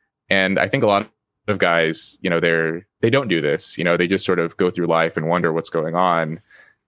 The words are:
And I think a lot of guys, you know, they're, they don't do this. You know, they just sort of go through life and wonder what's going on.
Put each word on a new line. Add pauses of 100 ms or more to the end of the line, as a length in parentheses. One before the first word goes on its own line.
(280)
And
I
think
a
lot (380)
of
guys,
you
know,
they're, (140)
they
don't
do
this.
You
know,
they
just
sort
of
go
through
life
and
wonder
what's
going
on. (480)